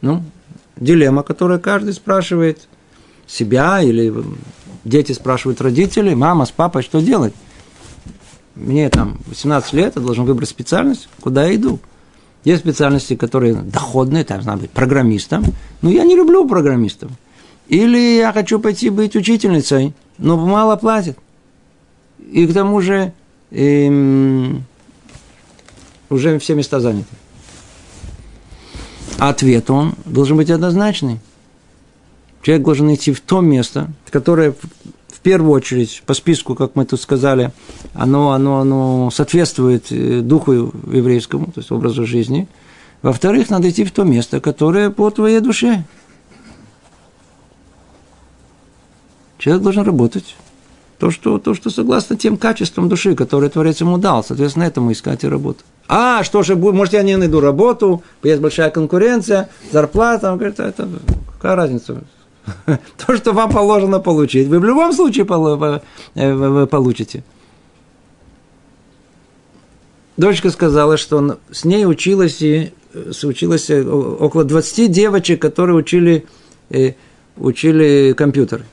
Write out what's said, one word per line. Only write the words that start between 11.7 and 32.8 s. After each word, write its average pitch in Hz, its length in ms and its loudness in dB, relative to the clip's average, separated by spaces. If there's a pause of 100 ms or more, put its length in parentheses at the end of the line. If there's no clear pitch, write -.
Есть 160 180 2
специальности, 139 540 0
которые 120 380 0
доходные, 131 680 -2
там, 98 200 -8
надо 104 180 -4
быть - 80 -12
программистом. 127 720 0 (360)
Но 165 100 2
я 330 140 4
не 349 120 6
люблю 349 300 4
программистов. 139 640 0 (580)
Или 233 480 4
я 226 160 2
хочу 208 260 0
пойти 214 320 -2
быть 214 260 0
учительницей, 170 760 0 (240)
но 165 180 0
мало 208 400 0
платят. 214 400 -2 (1160)
И 170 140 2
к 165 60 0
тому 196 300 0
же, 190 300 -2 (380)
эм, 135 1120 0 (1500)
уже 147 280 0
все 156 160 -2
места 143 260 -2
заняты. 110 260 -2 (2000)
Ответ, 131 520 2
он 143 240 0 (100)
должен 139 320 0
быть 156 140 2
однозначный. 170 680 -2 (1200)
Человек 147 220 2
должен 151 280 2